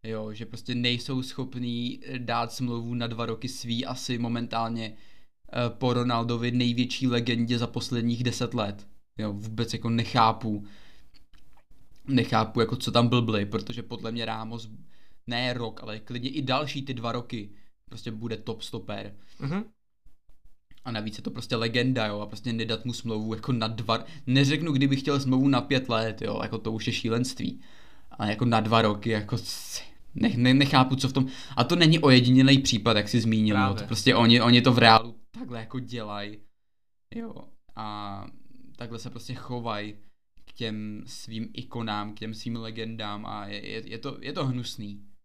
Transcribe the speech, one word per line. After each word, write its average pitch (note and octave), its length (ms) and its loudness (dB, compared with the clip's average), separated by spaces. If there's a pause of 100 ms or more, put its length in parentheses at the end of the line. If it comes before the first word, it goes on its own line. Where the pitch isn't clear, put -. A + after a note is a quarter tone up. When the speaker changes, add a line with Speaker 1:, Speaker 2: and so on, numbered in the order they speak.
Speaker 1:
Jo, A2 300 -6
že A2 120 -10
prostě A#2+ 300 -6
nejsou B2 480 0
schopní, B2 800 -6
eh, C3 140 -8
dát A#2 340 -2
smlouvu A#2+ 400 -4
na A#2 140 -2
dva A#2 180 -4
roky A2+ 240 -6
svý A#2 360 -4
asi B2+ 320 -4
momentálně, A#2 800 -4 (560)
eh, A#2+ 160 0
po B2 240 0
Ronaldovi A#2+ 580 2
největší B2 560 2
legendě A#2+ 500 2
za A#2 100 0
posledních A#2+ 560 -2
deset A#2+ 300 -2
let. G2+ 340 -4 (300)
Jo, G#2+ 160 -4
vůbec A2 400 -4
jako A#2 160 -4
nechápu, A2+ 760 2 (1400)
nechápu, A#2 520 2
jako A2+ 160 2
co - 160 -4
tam A#2+ 160 6
blbli, A2+ 380 2
protože A2 380 -4
podle A#2 280 -8
mě A#2 140 -6
Ramos A2+ 440 -8 (580)
ne B2 260 0
rok, A2+ 300 -6
ale G#2+ 160 -8
klidně B2 300 -6
i D3 120 -4
další C3+ 400 -2
ty C3+ 120 -8
dva A#2 180 -4
roky A#2 380 -6 (400)
prostě A2+ 220 -10
bude A2 260 -6
top G#2+ 240 -8
stoper. G#2 520 -10 (260)
Speaker 2:
Mhm. E3+ 240 -4 (1200)
Speaker 1:
A A#2 60 -6
navíc G#2+ 260 -6
je - 60 -14
to A2 80 -4
prostě A#2+ 240 -4
legenda, A#2 520 2
jo, G#2 120 -4
a G#2 60 -6
prostě A2 280 -6
nedat A2+ 320 -2
mu A#2+ 80 -4
smlouvu A2 400 -4
jako G#2+ 180 -4
na A2+ 160 2
dva, A2+ 360 -2 (240)
neřeknu, C#3+ 440 4
kdyby C#3 240 4
chtěl C#3 240 2
smlouvu C3 280 4
na C3 140 4
pět C3 280 0
let, A2 320 0
jo, G#2+ 220 -2
jako A2 140 -4
to A2 140 -4
už A2 160 -2
je A2+ 60 0
šílenství. - 680 -2 (500)
Ale G#2 180 -2
jako A2 160 0
na A2 140 6
dva A2 220 6
roky, G#2 280 2
jako G#2+ 280 -2
s-, - 440 -8 (340)
ne-, A2 220 2
ne-, B2+ 160 6
nechápu, C3+ 420 6
co C3 140 0
v - 40 -4
tom, C3 140 2 (280)
a A#2+ 80 4
to F3 120 2
není E3 240 8
ojedinělý C3 600 8
případ, A2+ 380 2
jak G#2 120 0
jsi A#2+ 120 4
zmínil, G#2+ 340 4
no, B2+ 60 4
Speaker 2:
Právě. G#2+ 200 2
Speaker 1:
to G2+ 60 -8
prostě G#2+ 280 4
oni, A#2 260 8
oni A#2+ 200 8
to B2+ 120 6
v A#2 40 6
Reálu A#2 380 8 (240)
takhle B2 200 -8
jako A2+ 200 -8
dělají, G#2+ 580 -8 (800)
jo, A3+ 200 -10 (400)
a G#2 500 -8 (500)
takhle A2+ 240 -10
se B2 100 -10
prostě B2 240 -10
chovají A2 600 -6 (500)
k - 80 -16
těm G#2+ 520 -6
svým A2+ 480 -10
ikonám, G#2+ 600 -6
k - 60 -16
těm A2 140 -8
svým A2+ 220 -6
legendám A2 680 -8
a G#2 220 -8
je, G2+ 220 -10
je, G#2 200 -10
je G2+ 80 -10
to, - 240 -10
je C#3+ 120 -8
to E3 120 -2
hnusný. A2 560 -4 (240)